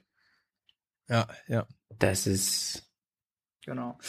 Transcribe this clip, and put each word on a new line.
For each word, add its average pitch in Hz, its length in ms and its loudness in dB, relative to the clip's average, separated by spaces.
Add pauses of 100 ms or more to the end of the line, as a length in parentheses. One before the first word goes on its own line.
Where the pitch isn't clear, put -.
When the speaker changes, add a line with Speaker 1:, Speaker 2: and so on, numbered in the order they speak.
(1080)
Speaker 1:
Ja, 113 200 2 (200)
ja. 113 180 0 (340)
Speaker 2:
Das 95 260 4
ist - 640 -2 (760)
Speaker 3:
Genau. 123 460 -10